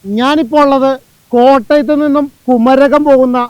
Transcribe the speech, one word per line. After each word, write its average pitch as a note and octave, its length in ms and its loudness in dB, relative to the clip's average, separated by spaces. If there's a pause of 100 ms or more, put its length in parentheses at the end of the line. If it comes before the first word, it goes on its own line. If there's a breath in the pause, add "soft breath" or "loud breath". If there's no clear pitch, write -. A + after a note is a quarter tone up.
ഞാനിപ്പോൾ C4 600 -2
ഉള്ളത് C4+ 280 0 (400)
കോട്ടയത്ത് C4+ 680 2
നിന്നും D4 260 -2 (220)
കുമരകം C4 600 2
പോകുന്ന B3+ 300 2 (120)